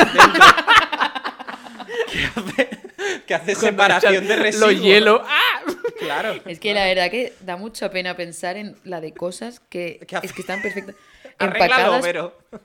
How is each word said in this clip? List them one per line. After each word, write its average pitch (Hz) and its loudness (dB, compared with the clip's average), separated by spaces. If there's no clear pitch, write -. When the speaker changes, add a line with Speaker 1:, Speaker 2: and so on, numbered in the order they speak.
Speaker 1:
dentro - 4
<laughs> 302 2
que - -4
hace, 226 -4
que 190 -4
hace 165 -4
Speaker 2:
Cuando 214 0
Speaker 1:
separación 202 4
Speaker 2:
echan 190 -2
Speaker 1:
de 220 0
Speaker 2:
los 220 0
Speaker 1:
residuos. 214 2
Speaker 2:
hielos, 208 6
¡ah! 294 0
Speaker 1:
Claro, 185 -4
Speaker 3:
Es 170 -12
que 208 -4
Speaker 1:
claro. 202 0
Speaker 3:
la 190 2
verdad 185 0
que 240 -6
da 180 -10
mucha 208 -10
pena 180 -6
pensar 175 -8
en 208 -14
la 180 -10
de 156 -12
cosas 185 -10
que 175 -12
Speaker 1:
¿Qué 180 -8
hace? 185 -8
Speaker 3:
es 185 -12
que - -12
están 185 -8
perfectas, 196 -8
Speaker 1:
<laughs> - -20
Arréglalo, 196 0
Speaker 3:
empacadas 262 2
Speaker 1:
pero 175 -6